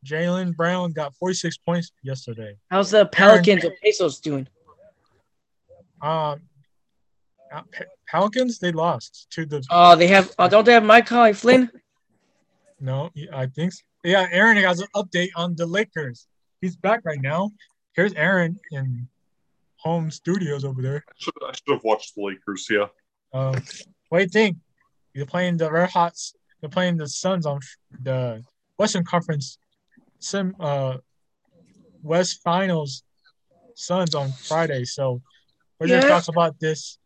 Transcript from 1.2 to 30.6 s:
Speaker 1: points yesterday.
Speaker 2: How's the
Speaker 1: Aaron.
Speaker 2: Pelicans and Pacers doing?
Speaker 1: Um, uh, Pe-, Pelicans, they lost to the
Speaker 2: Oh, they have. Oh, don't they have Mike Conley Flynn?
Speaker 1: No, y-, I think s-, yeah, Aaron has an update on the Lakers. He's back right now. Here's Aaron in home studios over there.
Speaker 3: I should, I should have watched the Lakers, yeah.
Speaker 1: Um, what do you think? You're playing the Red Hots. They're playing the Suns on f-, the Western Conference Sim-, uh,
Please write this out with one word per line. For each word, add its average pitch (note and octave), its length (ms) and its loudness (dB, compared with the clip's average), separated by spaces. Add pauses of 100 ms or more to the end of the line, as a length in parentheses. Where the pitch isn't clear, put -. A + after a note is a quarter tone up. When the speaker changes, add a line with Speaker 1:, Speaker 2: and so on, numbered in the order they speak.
Speaker 1:
points E3+ 360 -6 (100)
yesterday. A2+ 540 -12 (140)
Speaker 2:
How's F#3+ 200 0
the G#3+ 80 6
Speaker 1:
Aaron. G3 140 6
Speaker 2:
Pelicans F#3+ 520 6
and E3+ 180 -2
Pacers G3 380 0
doing? C#3 260 -6 (1600)
Speaker 1:
Um, D3+ 380 -4 (1080)
uh, D3 200 -16
Pe-, - 140 -16 (220)
Pelicans, G#3+ 520 -2
they F3 140 -4
lost D#3+ 580 -6
to D#3+ 160 -8
the C#3+ 240 -8
Speaker 2:
Oh, F3 260 10
they E3+ 120 4
have. F#3+ 300 4
Oh, F3+ 100 4
don't G#3 160 6
they A#3+ 100 8
have A3+ 100 6
Mike A#3 220 6
Conley A#3 260 4
Flynn? A#3+ 380 2 (1080)
Speaker 1:
No, C3+ 380 -8
y-, D3+ 160 -16
I C3 140 -6
think D#3+ 260 -6
s-, - 100 -20 (200)
yeah, F#3 280 2
Aaron G#3 280 4
has F3+ 220 2
an G3+ 140 -8
update F#3 420 -2
on F3 200 -4
the E3+ 100 -4
Lakers. E3 600 -6 (340)
He's F3+ 160 -6
back A3 280 -4
right D3 160 -8
now. E3 320 -4 (420)
Here's F#3+ 200 0
Aaron F3 460 -2 (100)
in B2+ 380 -8 (680)
home D#3+ 340 -6
studios D3+ 540 -6
over C3 180 -6
there. C#3 260 -6
Speaker 3:
I - 80 -20
should, - 260 -10
I C3+ 100 -12
should C#3+ 200 -4
have C3 120 -2
watched G#2+ 300 -2
the G2+ 80 -10
Lakers, G2 480 -10
yeah. G2+ 180 0 (440)
Speaker 1:
Um, C3 220 -4 (560)
what E3 80 2
do G3 60 4
you F#3+ 40 -6
think? G3+ 300 0 (560)
You're C#3 120 -10
playing F3 300 -2
the D#3+ 140 -2
Red F3 200 0
Hots. - 440 -2 (260)
They're D3+ 100 -12
playing F3+ 260 0
the D#3 100 -4
Suns F3+ 380 -4
on C#3+ 140 -4
f-, - 180 -18 (260)
the B2 400 -6 (360)
Western G3 260 0
Conference E3 540 -4 (600)
Sim-, G3 400 -6
uh, C#3 380 -4 (1080)